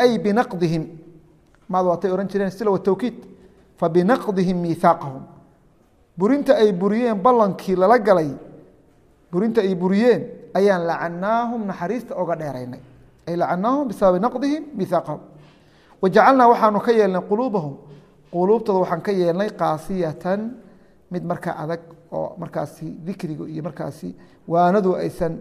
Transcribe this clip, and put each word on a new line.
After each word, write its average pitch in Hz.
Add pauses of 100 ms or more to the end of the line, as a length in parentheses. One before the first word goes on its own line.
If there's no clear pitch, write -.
أي 240
بنقضهم. 170 (840)
Maad 185
waatay 180
oran 190
jireen, 196
sila 208
والتوكيد. 190 (600)
فبنقضهم 180
ميثاقهم. 165 (960)
Burinta 262
ay 214
buriyeen 208
ballankii 202
lala 190
galay, 185 (1000)
burinta 220
ay 190
buriyeen 190 (320)
ayaan 190
lacannaahum 190
naxariista 185
oga 170
dheeraynay. 131 (460)
Ay 170
lacannaahum 202
bisababi 185
naqdihim 277 (140)
miithaaqahum. 170 (840)
Wa 190
jacalnaa 233
waxaanu 214
ka 240
yeelnay 190
quluubahum, 202 (580)
quluubtooda 202
waxaan 170
ka 202
yeelnay 185
qaasiyatan, 170 (720)
mid 175
markaa 175
adag 165 (320)
oo 160
markaasi 156 (140)
dikriga 160
iyo 156
markaasi 156 (400)
waanadu 180
aysan -